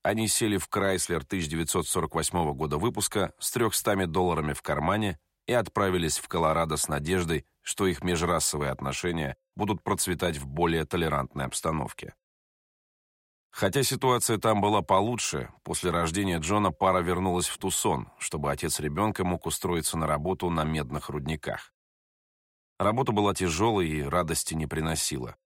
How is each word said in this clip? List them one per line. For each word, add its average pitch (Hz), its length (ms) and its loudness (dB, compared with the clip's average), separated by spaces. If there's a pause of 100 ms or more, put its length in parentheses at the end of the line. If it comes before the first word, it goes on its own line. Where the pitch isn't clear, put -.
они 110 240 0
сели 104 300 2
в 85 120 -2
Крайслер 92 560 0
тысяча 85 260 -2
девятьсот 82 360 0
сорок 80 300 -2
восьмого 80 380 0
года 73 240 -2
выпуска 101 600 0
с - 140 -4
трехстами 104 540 2
долларами 80 480 0
в - 80 -10
кармане 85 580 0 (260)
и 113 60 0
отправились 95 680 2
в - 80 -8
Колорадо 80 500 2
с - 120 -2
надеждой, 80 580 0 (140)
что - 260 -2
их 90 160 0
межрасовые 82 720 0
отношения 69 640 -4 (180)
будут 101 300 -2
процветать 90 540 0
в 69 80 -8
более 82 380 2
толерантной 73 600 -2
обстановке. - 720 -4 (1400)
Хотя 107 300 0
ситуация 120 560 2
там 107 240 4
была 104 180 4
получше, 98 720 0 (100)
после 85 280 -2
рождения 85 480 2
Джона 92 340 2
пара 92 280 2
вернулась 90 480 0
в - 100 -6
Тусон, 90 600 0
чтобы 71 320 -4
отец 76 300 -2
ребенка 92 440 0
мог 87 200 -2
устроиться 82 540 -2
на 78 80 0
работу 78 420 0
на 80 160 0
медных 73 460 -4
рудниках. 76 640 -6 (1040)
Работа 107 340 2
была 101 220 4
тяжелой 92 540 2
и 76 140 0
радости 80 520 -2
не 78 120 -2
приносила. 78 800 -4